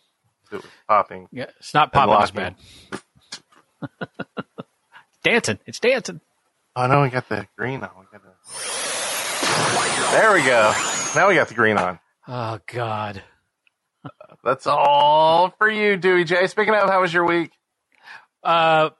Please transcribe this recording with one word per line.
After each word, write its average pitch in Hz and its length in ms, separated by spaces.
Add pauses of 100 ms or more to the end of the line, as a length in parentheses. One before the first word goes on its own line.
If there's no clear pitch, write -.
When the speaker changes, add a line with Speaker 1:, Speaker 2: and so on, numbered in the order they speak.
(520)
Speaker 1:
It 101 40
was - 100 (220)
popping 95 420
Speaker 2:
Yeah, 127 160 (140)
it's - 140
not 151 100
Speaker 1:
and 143 80
Speaker 2:
popping 135 300
as 101 120
Speaker 1:
locking. 92 220 (340)
Speaker 2:
bad. - 1200
<laughs> - 340 (760)
Dancing. 190 440
It's - 120
dancing. 233 420 (560)
Speaker 1:
Oh, 123 100
no, 139 160
we 131 80
got 123 180
the 104 180 (100)
green 123 260
on. 95 160
We 95 120
gotta... 98 200 (1800)
There 202 200
we 175 120
go. 117 280 (420)
Now 170 140
we 196 60
got 135 140
the 113 60
green 110 220
on. 90 220 (280)
Speaker 2:
Oh, 113 400
God. 107 560 (1200)
Speaker 1:
That's 131 240
all 147 920
for 214 120
you, 208 260
Dewey 180 280
J. 180 220
Speaking 208 280
of, 202 140
how 190 140
was 170 100
your 175 120
week? 170 280 (920)
Speaker 2:
Uh, 160 580